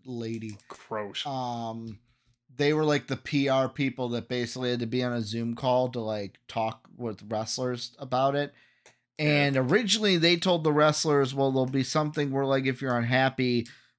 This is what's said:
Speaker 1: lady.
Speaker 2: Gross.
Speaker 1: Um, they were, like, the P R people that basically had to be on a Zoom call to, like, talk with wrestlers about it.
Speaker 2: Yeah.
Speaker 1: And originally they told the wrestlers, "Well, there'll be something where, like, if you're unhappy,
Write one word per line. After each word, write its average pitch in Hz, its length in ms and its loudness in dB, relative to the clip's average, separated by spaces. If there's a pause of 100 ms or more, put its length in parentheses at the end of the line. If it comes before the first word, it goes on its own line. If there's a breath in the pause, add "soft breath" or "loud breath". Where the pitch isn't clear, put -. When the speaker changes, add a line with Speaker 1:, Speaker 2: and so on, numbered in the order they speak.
Speaker 1:
lady. 113 520 -8 (100)
Speaker 2:
Gross. - 600 -8
Speaker 1:
Um, 117 720 -6 (580)
they 147 160 4
were, 156 120 2
like, 143 220 2
the 135 100 -4
P 139 320 0
R 131 180 4
people 131 420 -2
that 117 200 -4
basically 123 420 -2
had 120 80 -2
to 120 80 -4
be 127 160 -2
on 123 80 -2
a 120 100 -2
Zoom 117 340 -4
call 127 340 2
to, 120 100 -8
like, 107 480 -6
talk 110 480 -4
with 110 320 -8
wrestlers 117 720 -4
about 131 360 0
it. 143 180 -2 (640 soft breath)
Speaker 2:
Yeah. 151 60 0
Speaker 1:
And 143 320 4
originally 196 600 2
they 170 200 4
told 170 260 2
the 156 100 2
wrestlers, 147 600 4
"Well, 135 160 2
there'll 131 140 2
be 131 180 0
something 147 480 -2
where, 135 140 0
like, 135 200 2
if 131 160 -2
you're 123 160 0
unhappy, 123 720 2 (320 loud breath)